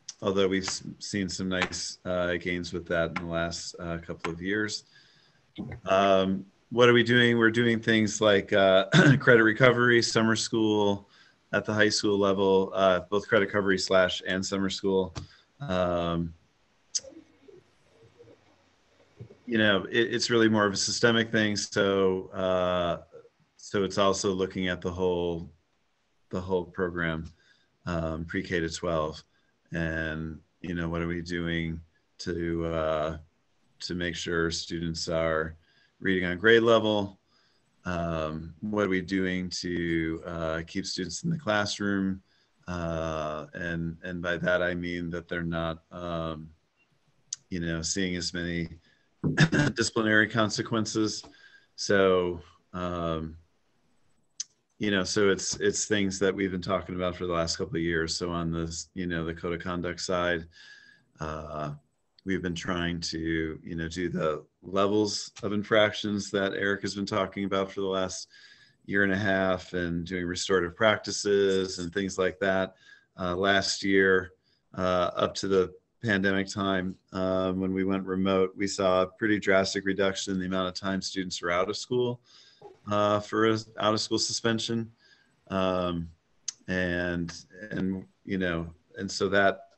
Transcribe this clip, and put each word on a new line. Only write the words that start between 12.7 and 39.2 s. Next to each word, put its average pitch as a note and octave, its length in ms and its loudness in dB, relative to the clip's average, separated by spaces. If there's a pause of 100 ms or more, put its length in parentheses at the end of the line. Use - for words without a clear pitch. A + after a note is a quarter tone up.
uh, F#2+ 240 4 (100)
both G2+ 180 -2
credit G#2 180 4
recovery G2 340 2
slash F#2 480 2
and F#2+ 180 -2
summer G2 240 -2
school. F#2+ 460 -2 (460)
Um, F2 720 -2 (3250)
you A#2 100 0
know, G#2 320 4
it, A#2 240 2
it's A#2 160 -2
really A2+ 180 6
more G#2+ 200 6
of G2 60 0
a F#2+ 40 -4
systemic A2+ 540 2
thing. G#2+ 240 2
So, G2 800 0
uh, F2+ 640 0 (600)
so - 260 -2
it's F#2 140 -2
also G2 340 2
looking F#2 360 -2
at F2+ 120 -2
the F2+ 120 -4
whole, F2 580 -2 (800)
the F#2+ 100 -4
whole F2+ 260 -2
program, E2+ 600 -4 (600)
um, E2 380 -4
pre-K F#2 340 -4
to E2 100 -2
twelve, D#2+ 540 -4 (480)
and, D#2+ 680 -6 (220)
you A2 140 -6
know, E2+ 120 -4
what E2+ 140 -4
are E2+ 60 -4
we E2+ 160 -6
doing E2+ 560 -4 (400)
to, E2+ 480 -4
uh, D#2+ 500 -2 (600)
to - 160 -8
make F2 200 -4
sure E2 360 0
students E2 560 -6
are D#2+ 480 -2 (440)
reading F#2 300 0
on F2 80 -4
grade A2+ 240 6
level? G#2+ 580 2 (640)
Um, E2 760 -4
what G#2 240 0
are F#2+ 40 0
we F#2 120 2
doing F#2 480 -2 (120)